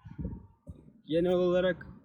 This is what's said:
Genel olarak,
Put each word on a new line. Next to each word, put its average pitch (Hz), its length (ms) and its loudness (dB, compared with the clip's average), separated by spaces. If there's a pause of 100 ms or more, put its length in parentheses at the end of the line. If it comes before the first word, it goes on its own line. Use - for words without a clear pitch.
(1040)
Genel 170 280 2
olarak, 180 540 2 (180)